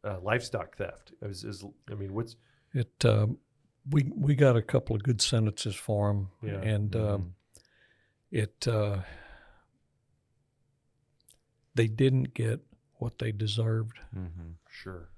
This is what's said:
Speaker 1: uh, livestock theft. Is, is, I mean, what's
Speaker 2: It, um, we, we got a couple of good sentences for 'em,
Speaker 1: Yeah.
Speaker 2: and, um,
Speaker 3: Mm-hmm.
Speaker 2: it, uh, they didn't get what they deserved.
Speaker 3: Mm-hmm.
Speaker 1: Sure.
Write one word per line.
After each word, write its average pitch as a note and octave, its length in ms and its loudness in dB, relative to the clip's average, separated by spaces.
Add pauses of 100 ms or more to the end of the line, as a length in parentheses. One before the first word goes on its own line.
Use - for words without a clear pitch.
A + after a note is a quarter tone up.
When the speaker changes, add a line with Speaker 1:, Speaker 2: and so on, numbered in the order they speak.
Speaker 1:
uh, G2 160 -6
livestock G#2+ 560 -2
theft. - 340 -8 (100)
Is, G2+ 220 -10
is, G2 220 -10 (260)
I G#2+ 40 -8
mean, G2 180 -8
what's A#2 240 -6 (360)
Speaker 2:
It, - 300 -2
um, A2 340 4 (520)
we, D3 260 4
we D3 200 4
got C3 200 6
a A2+ 60 4
couple A2+ 340 0
of G#2 80 -2
good A#2+ 180 2
sentences G#2+ 540 2
for G#2 360 0
'em, G2 180 0 (140)
Speaker 1:
Yeah. G2+ 180 -4
Speaker 2:
and, G#2 340 0
um, G#2 260 0
Speaker 3:
Mm-hmm. - 1160 -14
Speaker 2:
it, - 300 -2
uh, G#2 340 2 (2750)
they A#2 140 4
didn't C3 460 2
get A2+ 260 -2 (380)
what - 220 -8
they A2+ 120 -2
deserved. A2 680 -2 (160)
Speaker 3:
Mm-hmm. E2+ 360 -10 (180)
Speaker 1:
Sure. F2 480 -14